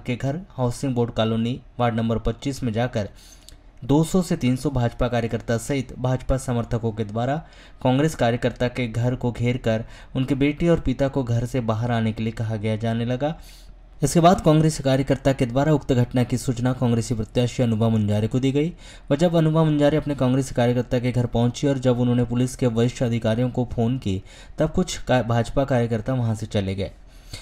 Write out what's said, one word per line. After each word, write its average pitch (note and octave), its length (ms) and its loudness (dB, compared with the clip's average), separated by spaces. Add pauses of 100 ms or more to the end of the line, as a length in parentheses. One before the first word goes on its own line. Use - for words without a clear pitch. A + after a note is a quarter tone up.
के B2 100 -4
घर C#3 240 -4 (100)
हाउसिंग B2+ 460 -4
बोर्ड A#2+ 160 0
कॉलोनी A2+ 500 -2 (180)
वार्ड A#2+ 160 0
नंबर A2+ 220 0
पच्चीस C3 460 -4
में A#2+ 100 -2
जाकर A2+ 360 -2 (760)
दो C#3+ 200 4
सौ F#3 180 2
से F3 140 -2
तीन B2 200 0
सौ C#3+ 140 -2
भाजपा B2 380 0
कार्यकर्ता A#2 500 -2
सहित C3+ 420 -4
भाजपा B2+ 380 0
समर्थकों A#2 540 -2
के A2 140 -4
द्वारा A#2+ 360 -2 (420)
कांग्रेस C#3 320 2
कार्यकर्ता A#2+ 520 0
के B2 200 -4
घर A#2+ 280 -2
को B2 160 -2
घेर A#2+ 260 -2
कर A2+ 280 -2 (300)
उनके C3 200 0
बेटे D3 340 0
और E3 100 4
पिता C3+ 280 0
को C3+ 160 -2
घर A#2 220 -2
से C3 160 -4
बाहर A2+ 300 -2
आने A2+ 220 0
के A2 100 -6
लिए A2+ 100 -4
कहा A2+ 220 -4
गया A2 200 -2
जाने A2+ 300 -2
लगा। C3+ 300 -2 (680)
इसके D#3 160 2
बाद F3 220 8
कांग्रेस D#3 400 4
कार्यकर्ता C3+ 520 2
के C3+ 120 0
द्वारा C#3 280 2
उक्त C#3 200 0
घटना B2 300 2
की B2 140 -2
सूचना B2 360 0
कांग्रेसी A#2 420 0
प्रत्याशी A#2+ 480 -2
अनुभा A2+ 260 2
मुंजारे G#2+ 380 2
को C3 120 0
दी C3+ 120 2
गई D3 200 0 (400)
व C#3+ 40 4
जब E3+ 200 2
अनुभा D#3+ 280 4
मुंजारे D3 340 4
अपने C#3+ 180 -2
कांग्रेस C3 360 0
कार्यकर्ता B2 480 0
के B2 120 -2
घर A#2 140 0
पहुंची A#2+ 420 0
और C#3 100 2
जब B2 220 2
उन्होंने B2 240 2
पुलिस A#2+ 320 0
के B2+ 120 0
वरिष्ठ A#2 360 0
अधिकारियों A#2 460 0
को B2 240 -2
फोन A#2+ 240 0
की, G2+ 260 -4 (340)
तब - 140 0
कुछ - 260 -2
का-, B2+ 280 0
भाजपा A#2 380 0
कार्यकर्ता A#2+ 500 0
वहां A#2 220 0
से G#2+ 100 -8
चले G2 300 -2
गए F#2+ 160 -6 (500)